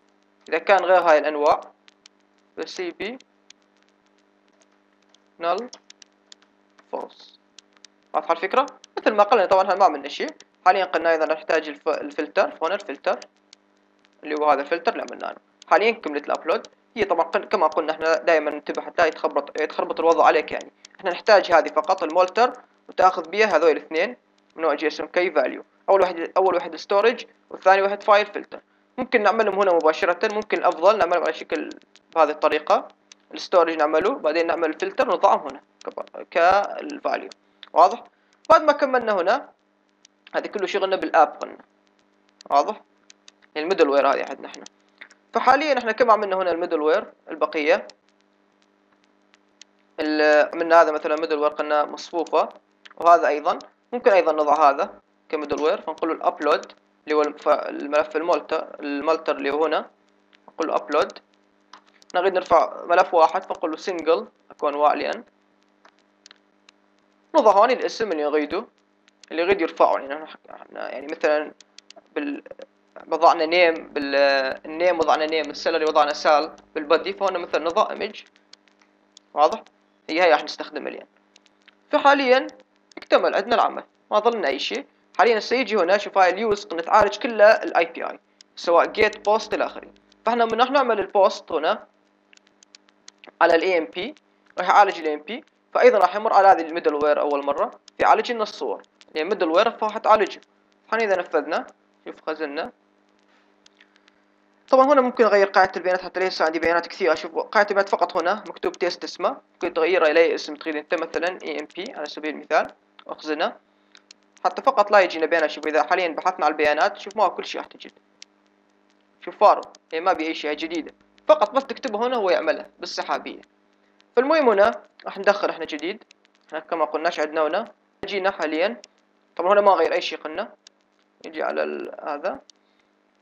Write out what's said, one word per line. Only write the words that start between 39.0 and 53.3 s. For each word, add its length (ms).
هنا، 360
هذا 120
كله 200
شغلنا 280
بالآب 320
قلنا. 300
واضح؟ 320
الميدل 320
وير 180
هذه 220
عندنا 180
احنا. 160
فحاليًا 440
احنا 140
كم 200
عملنا 240
هنا 160
الميدل 300
وير 300
البقية؟ 580
ال-، 540
عملنا 280
هذا 100
مثلًا 240
ميدل 220
وير 140
قلنا 340
مصفوفة، 640
وهذا 300
أيضًا. 320